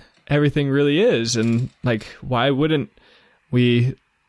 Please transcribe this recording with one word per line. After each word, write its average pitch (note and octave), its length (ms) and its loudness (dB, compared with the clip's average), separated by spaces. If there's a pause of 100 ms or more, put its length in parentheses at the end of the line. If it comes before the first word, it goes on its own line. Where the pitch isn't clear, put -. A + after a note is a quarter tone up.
(280)
everything D3 420 0
really C#3+ 300 2
is, A#2+ 360 0
and, A#2 320 0 (160)
like, A#2 200 -2 (180)
why B2+ 280 -2
wouldn't D3 400 -2 (600)
we B2 440 2 (340)